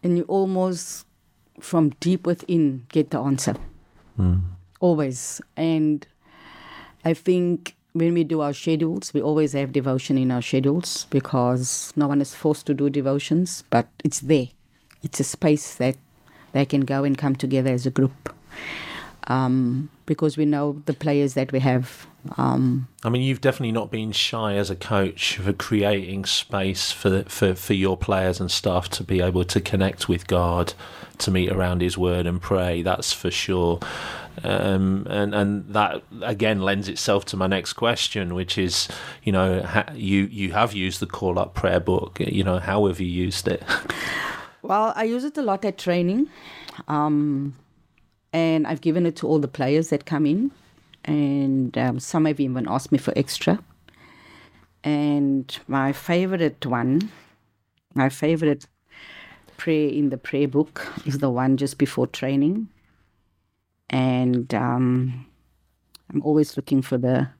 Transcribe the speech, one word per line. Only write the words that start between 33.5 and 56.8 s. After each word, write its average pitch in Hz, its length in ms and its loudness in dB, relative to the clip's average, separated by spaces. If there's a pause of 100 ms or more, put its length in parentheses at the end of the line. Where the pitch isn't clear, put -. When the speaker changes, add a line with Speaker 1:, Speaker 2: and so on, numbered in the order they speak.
Speaker 2:
Um, 95 640 0
and, 104 260 -2
and 101 380 0
that, 101 300 0 (180)
again, 104 400 0
lends 98 280 0
itself 101 380 0
to - 100 -6
my 95 100 0
next 92 280 -2
question, 107 600 -2
which 90 240 -4
is, 90 280 0 (360)
you 104 100 0
know, 92 300 2
ha-, 92 320 -2
you, 98 360 2
you 95 220 -6
have 107 220 2
used 92 260 -4
the 95 60 -6
Call 90 320 -2
Up - 160 -4
prayer 90 260 0
book. 92 400 -2
You 98 240 -2
know, 92 140 0
how 98 280 0
have 90 140 -2
you 92 80 -2
used 90 400 -2
it? 92 200 -2
<laughs> - 40 -2 (880)
Speaker 1:
Well, 208 340 0
I 220 80 -2
use 240 180 -2
it 294 160 -6
a 294 40 -2
lot 196 220 -2
at 196 140 -2
training. 180 500 2 (600)
Um, 147 640 0 (800)
and 160 340 2
I've 139 140 -2
given 175 260 2
it 165 100 0
to - 120 -4
all 156 100 4
the 143 80 0
players 143 440 2
that 143 160 -2
come 151 200 0
in, 208 240 2 (540)
and, 139 760 0
um, 123 220 0
some 156 240 0
have 151 160 0
even 127 260 -2
asked 127 240 -2
me 143 80 4
for - 180 -2
extra. - 440 0 (1200)
And 143 760 2 (120)
my 135 240 2
favorite 175 720 0
one, 127 460 2 (840)